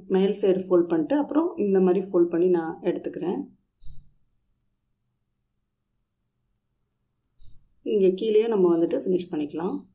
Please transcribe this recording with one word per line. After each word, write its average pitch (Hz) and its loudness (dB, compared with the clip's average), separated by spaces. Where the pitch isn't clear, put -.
மேல் 196 0
side 185 0
fold 170 2
பண்ணிட்டு, 170 0
அப்புறம் 320 -2
இந்த 196 2
மாதிரி 185 2
fold 175 2
பண்ணி 175 0
நான் 165 -2
எடுத்துக்கிறேன். 175 -6
இங்க 196 2
கீழேயும் 214 2
நம்ம 185 4
வந்துட்டு 165 0
finish 180 -2
பண்ணிக்கலாம். 151 -6